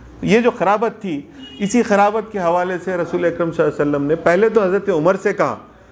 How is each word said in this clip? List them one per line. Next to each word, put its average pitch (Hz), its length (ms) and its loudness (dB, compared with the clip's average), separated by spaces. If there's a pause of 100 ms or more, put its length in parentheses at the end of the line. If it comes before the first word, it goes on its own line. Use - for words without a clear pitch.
(240)
ये 233 180 4
जो 226 100 2
खराबत 208 400 0
थी, 165 420 -10 (280)
इसी 214 220 2
खराबत 208 480 2
के 202 80 -6
हवाले 180 380 0
से 180 200 -6
रसूल 175 260 -2
अकरम 170 280 -2
सल्लल्लाहु 151 200 0
अलैहि - 120 -2
वसल्लम 143 180 0
ने 147 140 0
पहले 180 340 2
तो 214 120 2
हज़रत 196 280 0
उमर 175 260 2
से 196 180 -2
कहा। 135 240 -2 (340)